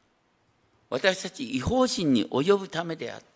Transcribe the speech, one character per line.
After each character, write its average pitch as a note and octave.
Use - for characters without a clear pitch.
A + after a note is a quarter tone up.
私 F#3
た F#3+
ち A2
異 B2+
邦 B3
人 D#3
に A2
及 E3+
ぶ F#3+
た E3
め E3
で B2+
あ G#2
っ -